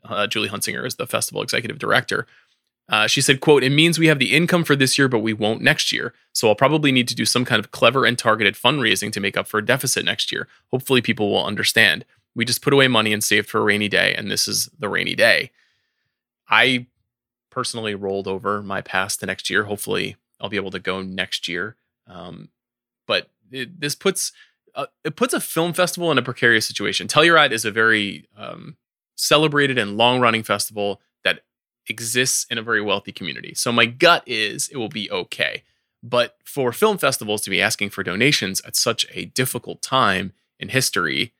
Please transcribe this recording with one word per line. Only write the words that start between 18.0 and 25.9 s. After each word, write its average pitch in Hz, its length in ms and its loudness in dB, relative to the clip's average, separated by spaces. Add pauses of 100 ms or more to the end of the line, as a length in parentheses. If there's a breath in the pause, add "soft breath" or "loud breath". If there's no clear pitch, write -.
over 98 340 -4
my 98 200 -6
pass 95 360 -4
to - 80 -8
next 95 240 -6
year. 98 140 0
Hopefully 101 520 -6 (240)
I'll 104 100 -12
be 104 80 -6
able 95 140 -6
to 92 80 -8
go 92 220 -6
next 92 460 -8
year. 87 280 -8 (300)
Um, 87 440 -18 (560)
but 98 260 -2 (200)
it, 131 300 -10
this 143 140 -4
puts, - 360 -2 (440 soft breath)
uh, 139 100 -6 (180)
it 160 120 -6
puts 254 180 -2
a - 60 -2
film 165 340 -2
festival 175 380 -2